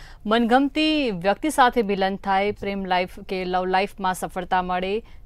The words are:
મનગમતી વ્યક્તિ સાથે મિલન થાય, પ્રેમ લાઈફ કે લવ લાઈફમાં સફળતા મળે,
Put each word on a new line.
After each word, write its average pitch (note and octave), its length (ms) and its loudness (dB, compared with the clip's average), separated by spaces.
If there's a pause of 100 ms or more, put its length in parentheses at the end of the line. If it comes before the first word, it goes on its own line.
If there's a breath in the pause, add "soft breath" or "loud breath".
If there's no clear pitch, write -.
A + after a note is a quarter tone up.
(260 loud breath)
મનગમતી C4+ 840 2
વ્યક્તિ G3 380 0
સાથે B3 320 4
મિલન G3 340 0
થાય, G3 360 0
પ્રેમ G3 340 -6
લાઈફ F3+ 340 0
કે F#3 260 -6
લવ F3+ 200 0
લાઈફમાં F#3 480 0
સફળતા F#3 480 -2
મળે, F#3 420 -2 (220 soft breath)